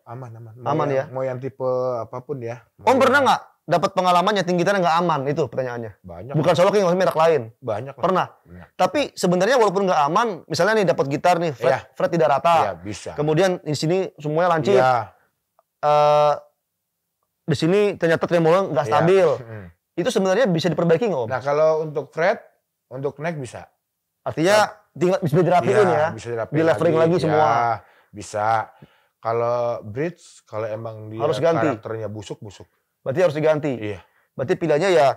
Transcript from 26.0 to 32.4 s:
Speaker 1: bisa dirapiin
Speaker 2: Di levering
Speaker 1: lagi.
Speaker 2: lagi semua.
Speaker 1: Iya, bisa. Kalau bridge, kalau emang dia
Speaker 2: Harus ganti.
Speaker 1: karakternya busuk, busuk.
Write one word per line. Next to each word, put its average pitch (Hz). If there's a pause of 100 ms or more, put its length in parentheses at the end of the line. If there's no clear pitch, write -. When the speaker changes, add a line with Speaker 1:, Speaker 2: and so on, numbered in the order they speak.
Speaker 1:
bisa 110
dirapiin 113
Speaker 2:
Di 160
levering 160
Speaker 1:
lagi. 160
Speaker 2:
lagi 170
semua. 156
Speaker 1:
Iya, 117 (400)
bisa. 104 (680)
Kalau 117 (240)
bridge, 127 (220)
kalau 110
emang 110 (120)
dia 110
Speaker 2:
Harus 156
ganti. 147
Speaker 1:
karakternya 110
busuk, 107
busuk. 107 (360)